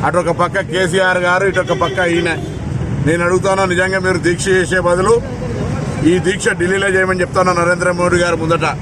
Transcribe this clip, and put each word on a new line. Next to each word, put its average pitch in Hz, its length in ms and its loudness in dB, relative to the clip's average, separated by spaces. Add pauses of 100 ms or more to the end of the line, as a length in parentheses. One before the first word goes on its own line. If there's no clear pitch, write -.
అటు 156 140 0
ఒక 170 200 -2
పక్క 180 300 0
కేసీఆర్ 185 560 0
గారు, 185 240 2
ఇటు 180 120 0
ఒక 170 200 -2
పక్క 180 160 -2 (160)
ఈయన. 170 160 0 (760)
నేను 170 200 2
అడుగుతాను, 190 360 2 (100)
నిజంగా 185 340 0
మీరు 180 200 0
దీక్ష 175 200 0 (100)
చేసే 180 320 0
బదులు 185 260 4 (960)
ఈ 180 40 4 (120)
దీక్ష 196 200 -2 (140)
ఢిల్లీలో 190 360 0
చేయమని 185 280 0
చెప్తాను 180 360 0
నరేంద్ర 175 400 2
మోడీ 175 240 2
గారు 170 180 0
ముందట. 160 240 0 (160)